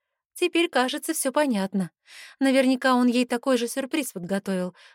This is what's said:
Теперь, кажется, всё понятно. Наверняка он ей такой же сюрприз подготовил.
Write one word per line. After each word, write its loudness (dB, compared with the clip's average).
Теперь, 0
кажется, -2
всё -4
понятно. 0
Наверняка 2
он 4
ей 2
такой 0
же -2
сюрприз -4
подготовил. -4